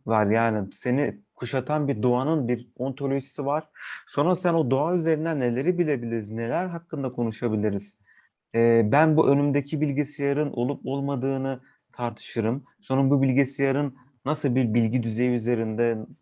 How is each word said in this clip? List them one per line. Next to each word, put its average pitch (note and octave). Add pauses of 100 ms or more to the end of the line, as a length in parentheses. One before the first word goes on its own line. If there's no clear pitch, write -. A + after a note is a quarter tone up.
var, G#2+
yani A2
seni B2 (140)
kuşatan C#3
bir A2
doğanın B2+
bir A#2+
ontolojisi C3+
var. D3+ (400)
Sonra E3
sen F3
o D3+
doğa D3
üzerinden D#3+
neleri C3
bilebiliriz, A#2
neler A#2
hakkında D3+
konuşabiliriz? G#2+ (560)
Ee, A#2 (100)
ben D#3
bu D#3
önümdeki C#3+
bilgisayarın C#3+
olup B2+
olmadığını C3+ (320)
tartışırım. A#2 (160)
Sonra C3+
bu C#3
bilgisayarın C3+ (300)
nasıl C#3+
bir A#2+
bilgi A#2
düzeyi A#2
üzerinde A2+ (240)